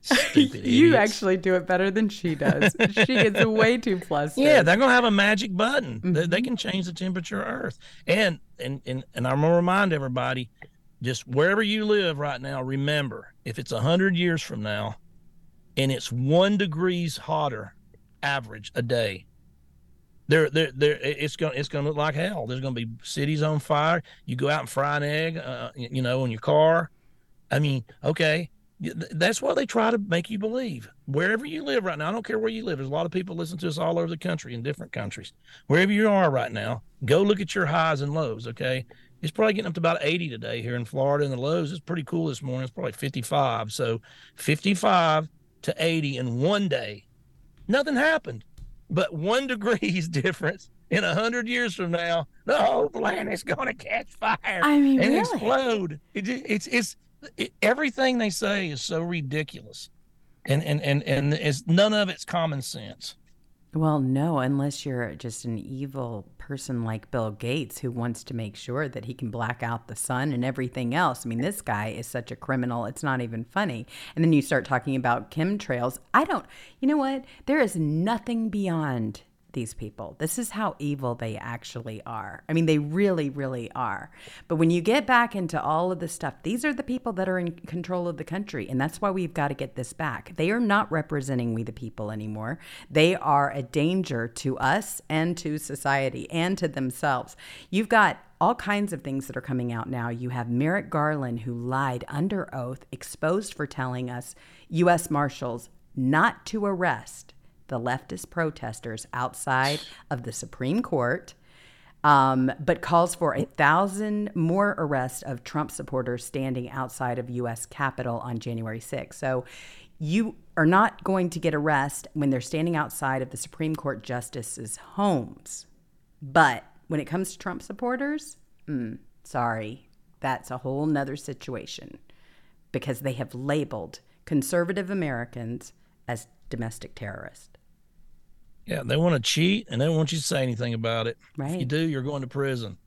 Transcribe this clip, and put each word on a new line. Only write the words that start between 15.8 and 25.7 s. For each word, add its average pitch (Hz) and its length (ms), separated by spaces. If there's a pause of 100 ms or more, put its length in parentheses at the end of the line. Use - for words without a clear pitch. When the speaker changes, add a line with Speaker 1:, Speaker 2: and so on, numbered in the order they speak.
Speaker 1:
it's - 180
one 160 460
degrees 175 600
hotter 139 600 (480)
average 120 500
a 127 80
day, 113 440 (1000)
there, 151 240
there, 147 240
there, 147 220
it, 135 240
it's 147 160
gonna, 151 180
it's 143 140
gonna 143 180
look 151 100
like 147 200
hell. 165 320
There's 127 120
gonna 131 140
be 117 140 (160)
cities 147 400
on 151 160
fire. 156 420 (220)
You 127 100
go 139 160
out 151 100
and 123 80
fry 143 280
an 143 80
egg, 160 320
uh, 120 400